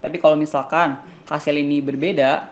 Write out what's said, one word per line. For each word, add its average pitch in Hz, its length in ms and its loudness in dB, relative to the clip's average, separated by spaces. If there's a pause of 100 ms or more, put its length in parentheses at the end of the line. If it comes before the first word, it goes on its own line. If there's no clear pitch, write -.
Tapi 170 200 -8
kalau 156 160 6
misalkan 151 640 -2 (240)
hasil 151 320 -2
ini 143 240 0
berbeda 139 680 0